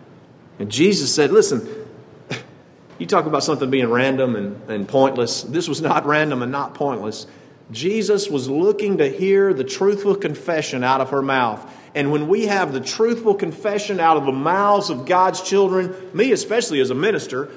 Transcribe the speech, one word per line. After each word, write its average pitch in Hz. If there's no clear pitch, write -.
And 104
Jesus 151
said, 147
"Listen, -
<laughs> -
you 175
talk 170
about 151
something 139
being 127
random 131
and, 101
and 104
pointless. 127
This 165
was 147
not 151
random 147
and 123
not 139
pointless." 110
Jesus 196
was 131
looking 196
to 143
hear 196
the 135
truthful 196
confession 151
out 131
of 127
her 139
mouth. 131
And 143
when 151
we 214
have 190
the 131
truthful 226
confession 202
out 165
of 139
the 139
mouths 190
of 127
God's 180
children, 185
me 240
especially 208
as 123
a 127
minister, 147